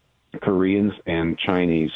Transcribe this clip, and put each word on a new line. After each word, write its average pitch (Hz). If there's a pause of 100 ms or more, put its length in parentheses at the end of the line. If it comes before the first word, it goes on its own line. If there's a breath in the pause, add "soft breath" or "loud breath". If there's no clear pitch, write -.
(420)
Koreans 98 (120)
and 82
Chinese 85